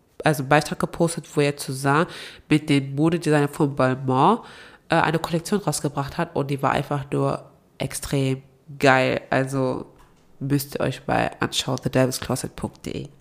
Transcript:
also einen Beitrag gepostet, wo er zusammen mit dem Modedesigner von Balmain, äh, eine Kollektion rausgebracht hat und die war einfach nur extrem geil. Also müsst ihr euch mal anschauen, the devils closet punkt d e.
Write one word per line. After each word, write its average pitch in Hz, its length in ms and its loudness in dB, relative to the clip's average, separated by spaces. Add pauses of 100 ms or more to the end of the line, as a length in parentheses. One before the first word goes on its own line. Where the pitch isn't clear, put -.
(220)
also 151 200 2
einen 127 60 -6
Beitrag 151 300 2
gepostet, 165 460 -2 (100)
wo 151 60 2
er 143 160 2
zusammen 139 500 0 (420)
mit 151 200 2
dem 139 260 2
Modedesigner 151 540 2
von 147 260 0
Balmain, 131 640 4 (520)
äh, 160 40 2
eine 160 240 2
Kollektion 165 420 -2
rausgebracht 143 580 -4
hat 165 180 -4
und 139 140 0
die 135 120 -4
war 127 100 4
einfach 143 380 -2
nur 139 400 -2 (280)
extrem 135 640 -2 (360)
geil. 131 520 4
Also 131 560 0 (540)
müsst 139 360 -2
ihr - 40 -4
euch - 260 -4
mal 117 240 0 (100)
anschauen, 127 420 -4
the - 80 -2
devils 131 300 2
closet - 340 -6
punkt - 320 -10
d - 40 -8
e. - 180 -8 (120)